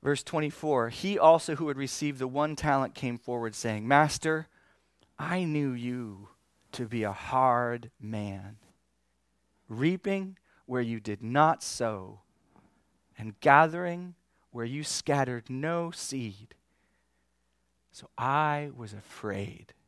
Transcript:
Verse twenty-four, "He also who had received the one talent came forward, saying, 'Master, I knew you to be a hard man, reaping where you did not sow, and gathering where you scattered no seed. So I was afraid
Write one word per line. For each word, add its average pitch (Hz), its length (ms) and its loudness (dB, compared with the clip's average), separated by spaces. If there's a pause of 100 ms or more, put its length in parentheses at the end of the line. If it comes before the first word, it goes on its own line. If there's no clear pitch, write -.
Verse 139 180 0
twenty-four, 147 680 0
"He 190 280 -4
also 160 380 8
who 160 140 -2
had 139 80 -4
received 139 420 -4
the 131 80 -2
one 147 300 -2
talent 135 360 2
came 120 240 -4
forward, 117 380 -4
saying, 110 320 -4
'Master, 156 600 2 (680)
I 175 280 -2
knew 147 260 2
you 120 560 -6 (460)
to 123 120 -6
be 113 180 -2
a 101 100 0
hard 120 760 2 (120)
man, 104 560 -8 (1120)
reaping 185 680 -2 (280)
where 127 160 -2
you 117 180 -4
did 104 240 -8
not 147 400 4
sow, 104 560 -6 (1000)
and 110 220 -10
gathering 170 760 4 (360)
where 120 140 -6
you 139 180 -6
scattered 131 680 -2
no 160 420 -2
seed. 113 640 -10 (1400)
So - 240 -20
I 147 580 0
was 110 180 -12
afraid - 800 -10 (140)